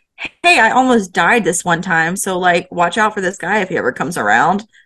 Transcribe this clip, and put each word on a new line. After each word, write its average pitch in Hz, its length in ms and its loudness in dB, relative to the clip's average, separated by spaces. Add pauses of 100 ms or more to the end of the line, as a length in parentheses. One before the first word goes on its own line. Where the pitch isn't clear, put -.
(440)
"Hey, 233 160 4
I 220 120 4
almost 240 420 2
died 196 300 2
this 170 220 -2
one 170 160 0
time, 170 360 0
so, 190 200 -4
like, 175 340 0
watch 175 260 -2
out 214 160 0
for 208 80 -6
this 190 160 -4
guy 196 220 -2
if 190 100 -4
he 175 80 -4
ever 110 160 -2
comes - 240 -6
around." 135 480 0 (200)